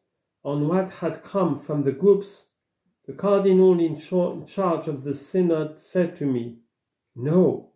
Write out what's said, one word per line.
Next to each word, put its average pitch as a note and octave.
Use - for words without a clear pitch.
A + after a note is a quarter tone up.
on D3
what F#3
had -
come E3+
from D3
the C3+
groups, G3
the C3+
cardinal F#3
in D#3+
char-, F3
in A2+
charge E3+
of C3+
the C#3+
synod E3
said F3
to D3
me, A#2+
"No, D3+